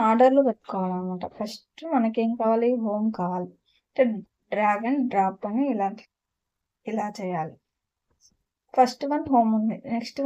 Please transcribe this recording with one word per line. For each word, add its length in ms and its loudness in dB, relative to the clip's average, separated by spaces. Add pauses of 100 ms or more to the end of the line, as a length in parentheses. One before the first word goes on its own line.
ఆర్డర్లో 420 6
పెట్టుకోవాలన్నమాట. 760 -4 (140)
ఫస్ట్ 440 -12 (100)
మనకేం 480 0
కావాలి, 300 2 (160)
హోమ్ 220 -2 (120)
కావాలి. 300 -4 (340)
అంటే 200 0 (480)
drag 380 0
and 100 0 (120)
drop 260 0 (100)
అని 160 0 (100)
ఇలా, 140 0 (1000)
ఇలా 200 -4 (140)
చేయాలి. 340 -6 (1200)
ఫస్ట్ 380 2
వన్ 120 -2 (100)
హోమ్ 240 4
ఉంది, 180 -2 (180)
నెక్స్ట్ 320 -6